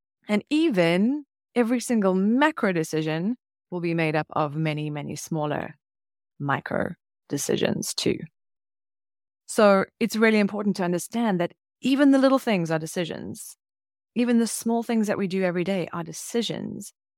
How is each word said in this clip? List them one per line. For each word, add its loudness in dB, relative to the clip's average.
And 0
even 2
every 2
single 2
macro 2
decision -2
will -6
be -2
made 0
up -2
of -2
many, -2
many -8
smaller -4
micro -2
decisions -2
too. -2
So 4
it's -2
really 4
important 0
to -2
understand -2
that -2
even 4
the 6
little 6
things 0
are 0
decisions. -8
Even 4
the 2
small -4
things 0
that 0
we -2
do -2
every 0
day -2
are -6
decisions. -6